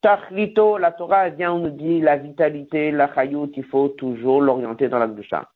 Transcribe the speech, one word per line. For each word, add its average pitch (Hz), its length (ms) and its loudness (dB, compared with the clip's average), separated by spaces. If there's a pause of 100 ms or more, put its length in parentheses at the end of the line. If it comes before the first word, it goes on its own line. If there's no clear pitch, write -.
Tachlito, 208 760 2
la 170 140 2
Torah, 175 360 0
elle 156 80 -8
vient, 175 160 -2
on 175 60 -2
nous 165 120 -4
dit 160 300 -2
la 151 160 4
vitalité, 151 720 -2
la 143 240 0
chayut, 143 420 -2
il 131 80 -8
faut 139 240 0
toujours 131 520 0
l'orienter 127 480 0
dans 123 100 0
la 117 80 2
Gdusha. 104 500 -8